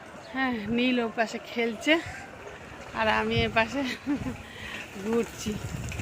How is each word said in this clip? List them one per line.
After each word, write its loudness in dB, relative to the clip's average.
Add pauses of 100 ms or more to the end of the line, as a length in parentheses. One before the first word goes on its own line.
(320)
হ্যাঁ, 0 (220)
নীল 4
ও 2 (100)
পাশে 0 (120)
খেলছে 4 (1000)
আর 2
আমি 4 (120)
এ 0 (100)
পাশে 4 (1200)
ঘুরছি। 0 (520)